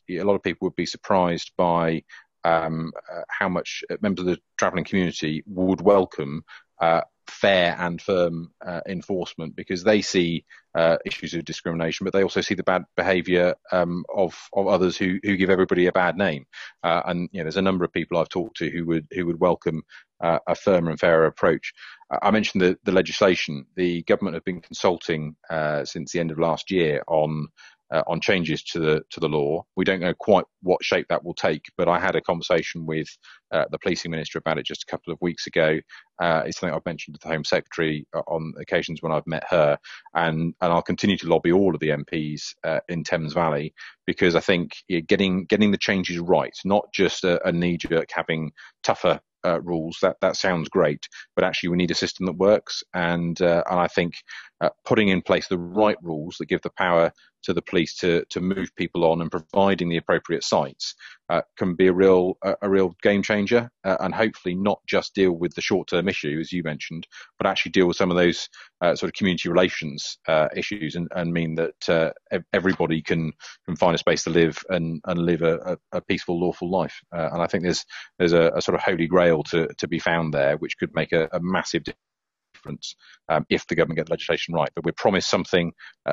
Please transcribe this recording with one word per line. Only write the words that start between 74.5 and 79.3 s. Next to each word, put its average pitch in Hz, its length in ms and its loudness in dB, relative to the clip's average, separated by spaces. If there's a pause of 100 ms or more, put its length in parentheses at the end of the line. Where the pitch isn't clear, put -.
and, 82 380 -4
and 87 200 -2
live 85 160 2
a, 82 160 2 (340)
a, 90 60 -4
a - 20 -2
peaceful, 90 380 -4
lawful 87 320 -2
life. 87 300 -2 (140)
Uh, 80 180 -2
and 85 100 -2
I 85 40 0
think 87 180 -2
there's, 87 200 -2 (340)
there's 87 140 4
a, 82 220 6
a 90 80 0
sort 90 120 0
of 85 80 -2
holy 85 240 0
grail 85 380 4